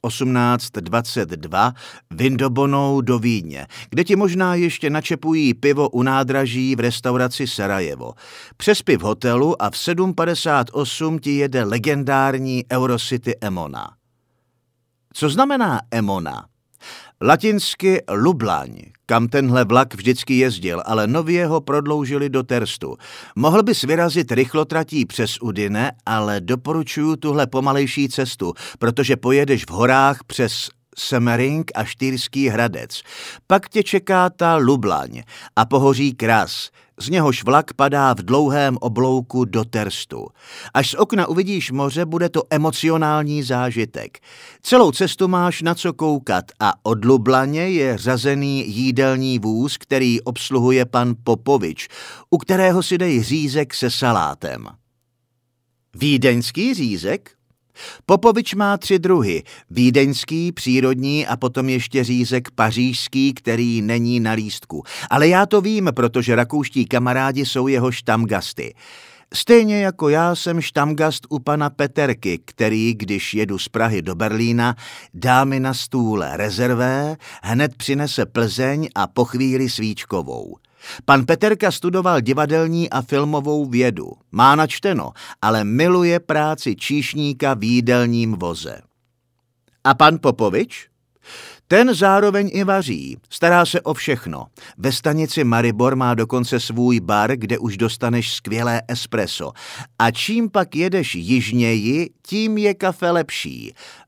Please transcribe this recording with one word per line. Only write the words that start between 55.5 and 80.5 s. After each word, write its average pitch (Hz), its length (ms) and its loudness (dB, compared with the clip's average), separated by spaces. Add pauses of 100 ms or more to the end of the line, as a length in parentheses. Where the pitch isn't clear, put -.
Vídeňský 139 800 2
řízek? 110 580 -4 (720)
Popovič 214 480 4
má 202 240 0
tři 190 220 0
druhy. 131 440 2 (260)
Vídeňský, 139 840 2
přírodní 131 760 0
a - 100 -2
potom 131 320 -2
ještě 127 340 -2
řízek 123 480 -2
pařížský, 127 800 0
který 117 480 0
není 117 380 0
na 110 120 0
lístku. 107 520 -6 (260)
Ale 143 180 4
já 185 180 4
to 202 160 2
vím, 202 340 0
protože 120 400 2
rakouští 127 500 0
kamarádi 131 600 0
jsou 127 220 -2
jeho 127 240 2
štamgasty. 110 840 -2 (600)
Stejně 214 480 4
jako 185 280 0
já 165 260 2
jsem 170 260 -4
štamgast 151 680 -2
u 147 100 -4
pana 147 300 0
Peterky, 135 760 -2
který, 110 480 0
když 101 400 -6
jedu 104 260 -2
z - 80 -8
Prahy 110 340 0
do 87 140 -4
Berlína, 117 600 0 (380)
dá 127 300 2
mi 135 160 -2
na 131 140 -2
stůl 110 580 -2
rezervé, 123 840 -2 (260)
hned 120 340 0
přinese 139 480 -2
Plzeň 127 720 -2
a 196 120 0
po 120 180 0
chvíli 131 440 0
svíčkovou. 78 840 -6 (500)